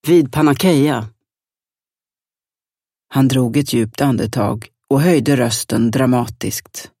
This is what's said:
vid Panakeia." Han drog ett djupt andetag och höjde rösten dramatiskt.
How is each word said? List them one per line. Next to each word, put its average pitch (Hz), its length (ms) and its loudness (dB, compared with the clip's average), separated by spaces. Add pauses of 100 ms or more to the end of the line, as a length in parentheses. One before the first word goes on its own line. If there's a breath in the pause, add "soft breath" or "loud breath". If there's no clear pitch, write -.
vid 160 240 4
Panakeia." 147 760 0 (2000)
Han 135 140 2
drog 127 300 0
ett 143 160 -2
djupt 117 280 -2
andetag 113 680 -2 (220)
och 139 120 2
höjde 147 360 2
rösten 117 540 -2
dramatiskt. - 1080 -4